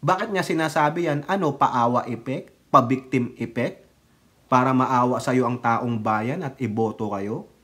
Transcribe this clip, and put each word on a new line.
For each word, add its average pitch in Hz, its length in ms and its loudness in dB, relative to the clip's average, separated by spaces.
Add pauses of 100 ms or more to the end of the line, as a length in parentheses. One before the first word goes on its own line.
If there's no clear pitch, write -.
Bakit 190 320 0
niya 185 80 0
sinasabi 160 640 0
yan? 147 240 0
Ano, 180 240 0
paawa 120 560 2
effect? 123 400 -8 (240)
Pa-victim 127 640 2
effect? - 480 -6 (640)
Para 131 240 4
maawa 123 480 2
sa'yo 127 240 0
ang 120 160 -4
taong 117 400 0
bayan 113 400 -2
at 143 160 -8
iboto 110 560 -4
kayo? 104 320 -6 (180)